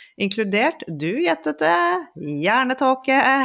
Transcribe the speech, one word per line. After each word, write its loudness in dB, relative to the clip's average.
Inkludert, -2
du -6
gjettet -2
det, 0
hjernetåke. 0